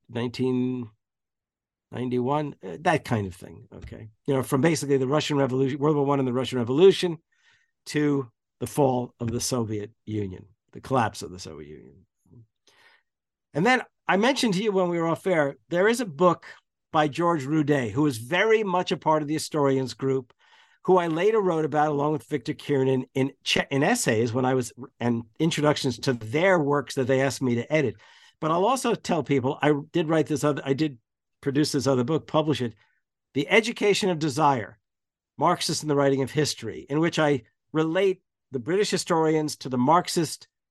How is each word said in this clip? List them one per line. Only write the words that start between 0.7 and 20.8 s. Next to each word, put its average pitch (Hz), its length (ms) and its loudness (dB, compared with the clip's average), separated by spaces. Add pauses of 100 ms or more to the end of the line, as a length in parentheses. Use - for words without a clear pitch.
ninety-one, 127 640 -2 (120)
uh, 170 140 -12
that 160 240 2
kind 107 220 -2
of 90 80 -10
thing, - 400 -20
okay? 107 340 -16 (180)
You 139 80 0
know, 135 80 0
from 131 200 0
basically 143 340 2
the 131 100 0
Russian 147 300 -2
Revolution, 135 420 0
World 147 180 2
War 143 100 0
One 143 120 0
and 135 80 0
the 123 60 -2
Russian 127 260 -4
Revolution 160 600 4 (680)
to 143 440 0 (300)
the 123 60 -6
fall 127 540 0
of 117 100 -4
the 120 100 -4
Soviet 107 500 -4 (160)
Union, 104 400 -8 (260)
the 113 80 -18
collapse 120 400 -2
of 80 100 -14
the 92 100 -16
Soviet 76 280 -16
Union. 69 380 -20 (1500)
And 160 140 0
then 247 160 2 (260)
I 175 80 4
mentioned 233 380 2
to 185 80 -2
you 214 100 0
when 190 160 0
we 175 100 -2
were 165 100 0
off 160 180 -2
air, 151 300 0 (120)
there 180 200 2
is 233 120 0
a 247 60 -4
book 165 400 2 (460)
by 156 160 2
George 165 360 -2
Roudet, 143 460 0
who 120 120 -2
was 139 160 0
very 196 440 2
much 180 300 -2
a 175 40 -2
part 156 260 2
of 143 60 -8
the 151 60 -2
historians 135 600 0
group, 135 380 -4 (520)